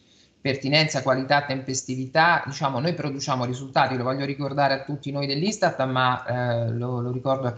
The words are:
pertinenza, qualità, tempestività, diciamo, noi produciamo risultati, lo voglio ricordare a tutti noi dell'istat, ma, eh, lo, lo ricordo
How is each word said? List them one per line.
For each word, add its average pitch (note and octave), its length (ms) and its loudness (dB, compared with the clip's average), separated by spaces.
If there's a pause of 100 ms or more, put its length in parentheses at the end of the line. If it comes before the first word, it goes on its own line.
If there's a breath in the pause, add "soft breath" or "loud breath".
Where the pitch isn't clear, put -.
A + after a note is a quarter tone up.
(440 soft breath)
pertinenza, D3 580 2
qualità, C3+ 440 2
tempestività, C3+ 1000 0
diciamo, C3+ 340 -2
noi E3 140 0
produciamo C#3 540 -2
risultati, C3 500 0
lo A#2+ 80 -2
voglio C#3 220 -2
ricordare C#3 480 0
a C3+ 80 -4
tutti C#3+ 280 -8
noi C#3 160 -2
dell'istat, D3+ 600 0
ma, B2 800 0
eh, - 40 -2
lo, A#2+ 300 -2
lo A#2+ 120 -2
ricordo B2+ 460 -2